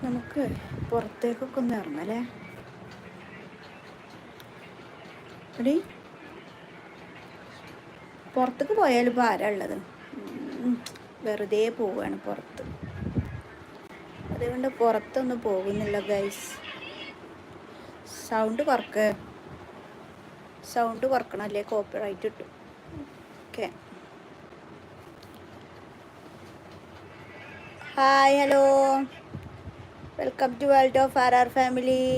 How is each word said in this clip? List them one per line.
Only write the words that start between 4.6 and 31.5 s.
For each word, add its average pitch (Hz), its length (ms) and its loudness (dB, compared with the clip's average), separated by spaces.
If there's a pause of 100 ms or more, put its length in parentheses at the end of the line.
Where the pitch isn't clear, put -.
എടി, 262 140 4 (2500)
പുറത്തേക്ക് 262 460 2
പോയാലും 247 300 6
ഇപ്പൊ 240 200 2
ആരാ 196 240 2
ഉള്ളത്? - 200 -4 (920)
ഉം, 240 100 2 (500)
വെറുതെ 208 340 0 (200)
പോവാണ് 185 460 -2
പുറത്ത്. - 380 -8 (1700)
അതുകൊണ്ട് 254 340 -2 (120)
പുറത്തൊന്നും 233 680 2
പോകുന്നില്ല, 202 540 0 (120)
ഗൈസ്. 202 340 -2 (1800)
സൗണ്ട് 220 420 2
കുറക്ക്. 220 360 2 (1700)
സൗണ്ട് 233 400 0
കുറക്കണം, 233 360 -2
അല്ലേ 208 160 -4 (100)
കോപ്പിറൈറ്റ് 202 500 -4
കിട്ടും. - 260 -6 (960)
ഓക്കെ. 208 220 -8 (4000)
ഹായ്, 277 440 8
ഹലോ. 277 220 8 (1600)
Welcome 262 400 0
to 285 100 0
World 262 300 8
of 269 240 4
ആർ 247 160 6
ആർ 247 160 6